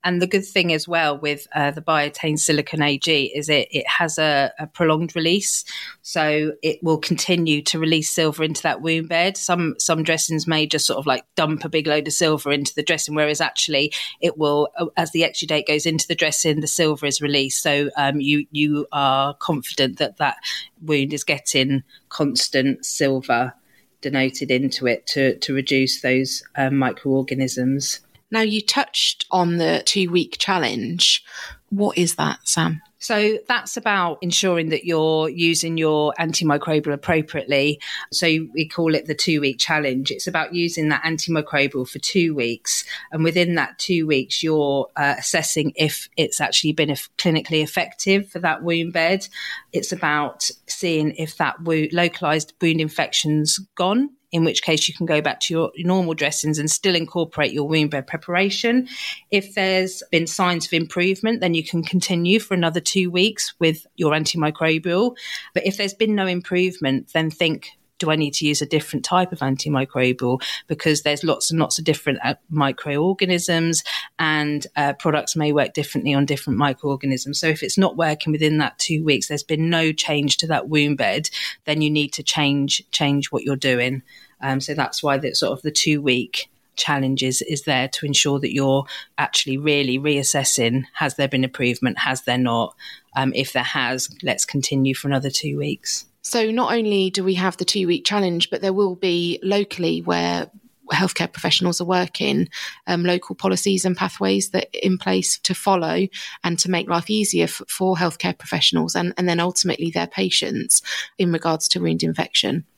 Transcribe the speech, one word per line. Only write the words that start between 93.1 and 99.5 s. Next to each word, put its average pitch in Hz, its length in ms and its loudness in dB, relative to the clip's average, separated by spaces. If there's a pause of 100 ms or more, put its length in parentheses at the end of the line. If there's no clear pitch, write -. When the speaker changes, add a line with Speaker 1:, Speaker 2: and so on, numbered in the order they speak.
Speaker 1:
Um, 135 180 0
if 135 160 -2
there 123 120 -2
has, 127 440 -2 (160)
let's 131 220 -2
continue 131 500 0
for - 140 -6
another 139 200 0
two 143 280 -4
weeks. - 480 -6 (160)
Speaker 2:
So 220 300 0
not 233 200 0
only 208 380 2
do 185 140 -4
we 190 100 2
have 185 240 0
the 185 80 -4
two-week 175 400 0
challenge, 185 440 0
but - 120 -2
there 190 100 0
will 190 240 2
be 175 480 0
locally 185 580 0